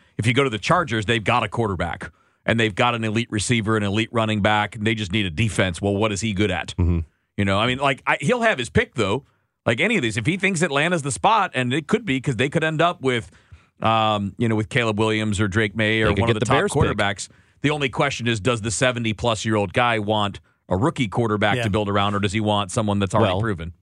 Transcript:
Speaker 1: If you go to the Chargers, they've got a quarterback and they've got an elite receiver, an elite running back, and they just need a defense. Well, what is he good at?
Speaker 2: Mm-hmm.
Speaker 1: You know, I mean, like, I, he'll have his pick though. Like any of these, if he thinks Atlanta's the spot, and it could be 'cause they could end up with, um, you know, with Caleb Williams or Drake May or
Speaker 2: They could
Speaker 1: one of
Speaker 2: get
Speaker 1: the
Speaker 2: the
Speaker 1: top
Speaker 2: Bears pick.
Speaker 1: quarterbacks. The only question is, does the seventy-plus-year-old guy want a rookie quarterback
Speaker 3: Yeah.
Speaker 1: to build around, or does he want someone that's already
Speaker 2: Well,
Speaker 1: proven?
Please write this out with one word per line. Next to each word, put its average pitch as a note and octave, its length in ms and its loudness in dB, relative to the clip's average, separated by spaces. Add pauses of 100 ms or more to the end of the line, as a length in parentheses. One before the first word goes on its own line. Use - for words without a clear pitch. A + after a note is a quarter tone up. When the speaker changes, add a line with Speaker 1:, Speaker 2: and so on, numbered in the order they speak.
(160)
Speaker 1:
If G2+ 100 -2
you B2 60 4
go C3 100 4
to C3+ 80 2
the A2 80 -4
Chargers, A#2 460 0
they've A#2 180 0
got A#2 220 2
a G#2 40 -2
quarterback F#2+ 640 -4 (360)
and A2+ 120 2
they've A2 160 2
got A#2+ 200 2
an A2+ 100 -4
elite A2 260 -2
receiver, A2 460 0
an G#2+ 60 0
elite G#2 280 0
running A2 300 0
back, G#2+ 340 2
and G#2 120 -4
they A2+ 80 2
just G#2 180 -6
need G#2+ 140 0
a F2+ 40 -4
defense. F#2 520 0
Well, G2+ 120 2
what G#2+ 160 0
is G2 120 -6
he A2+ 100 -2
good G2 180 0
at? F2 180 -4 (100)
Speaker 2:
Mm-hmm. E2+ 220 2 (360)
Speaker 1:
You G2+ 100 0
know, G2 120 2
I A2 80 2
mean, B2+ 120 -2
like, C#3 280 -2
I, D#3 140 0
he'll A3+ 220 0
have A3 160 2
his A#2+ 100 -4
pick - 280 0
though. G#2+ 280 0 (400)
Like A#2 160 0
any G#3+ 160 0
of E3 60 0
these, A2+ 160 -2
if A2+ 80 -2
he F3 100 0
thinks F#3+ 240 -2
Atlanta's D#3+ 400 0
the C#3 120 -4
spot, G3+ 420 2
and B2 180 -2
it D#3 140 -2
could - 180 0
be C3+ 160 -2
'cause B2 160 -2
they C3 140 0
could D#3 140 -2
end D#3 180 0
up F3 180 2
with, B2+ 300 -2 (500)
um, G#2+ 560 2
you B2 100 0
know, A2+ 100 0
with G#2+ 120 -2
Caleb A2+ 300 0
Williams G#2+ 420 0
or G#2+ 80 2
Drake G#2+ 260 0
May A2 280 0
or G#2+ 60 4
Speaker 2:
They G#2 60 2
could G2+ 80 0
Speaker 1:
one A#2+ 80 2
of A#2 40 4
Speaker 2:
get G#2+ 60 -2
Speaker 1:
the - 0 -
Speaker 2:
the A#2 60 -2
Speaker 1:
top B2 100 2
Speaker 2:
Bears G3 160 0
pick. C#3 100 2
Speaker 1:
quarterbacks. G2+ 460 -2 (340)
The C#3 80 2
only C#3+ 180 -2
question C3 380 -2
is, A#2 140 0
does A#2 220 0
the A2+ 80 -4
seventy-plus-year-old A2+ 1000 0
guy A#2+ 280 2
want G#2 400 -2 (280)
a F#2 80 0
rookie C3 320 0
quarterback G#2+ 480 0
Speaker 3:
Yeah. A#2+ 80 -2
Speaker 1:
to G#2+ 60 0
build G#2 180 0
around, G2+ 260 0
or G2+ 40 0
does G2 140 -2
he A2 80 -2
want G#2 320 0
someone G#2 260 0
that's F#2+ 160 -2
already G#2 200 4
Speaker 2:
Well, F#2+ 60 -2
Speaker 1:
proven? E2+ 420 -4